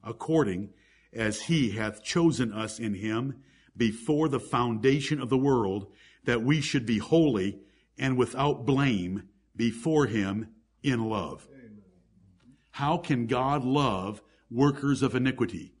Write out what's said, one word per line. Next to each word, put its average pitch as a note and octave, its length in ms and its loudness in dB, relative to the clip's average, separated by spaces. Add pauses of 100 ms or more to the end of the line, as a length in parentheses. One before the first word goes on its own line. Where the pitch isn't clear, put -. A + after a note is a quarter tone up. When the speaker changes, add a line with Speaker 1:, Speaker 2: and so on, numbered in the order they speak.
Speaker 1:
"According A2 720 -2 (400)
as A2 300 -4
he D3+ 300 2
hath G#2+ 300 -6
chosen D3 480 2
us G#2+ 280 -6
in G#2+ 160 -4
him A2 480 -4 (340)
before C3 520 0
the C3 100 -2
foundation C3 840 0
of B2+ 80 -8
the C3 80 2
world, A2 560 0 (300)
that A#2+ 180 0
we D3 180 2
should C3+ 280 -2
be A2+ 100 2
holy G#2+ 640 2 (400)
and C3 180 -2
without C3 480 0
blame G#2+ 640 0 (260)
before B2+ 520 2
him G#2 400 -2 (340)
in B2 220 0
love." A2 480 -6
Speaker 2:
Amen. G#2+ 320 -20 (920)
Speaker 1:
How D3 220 0
can B2 300 -2
God B2+ 380 0
love A2 580 0 (260)
workers C#3 540 2
of B2 100 0
iniquity? B2+ 680 -2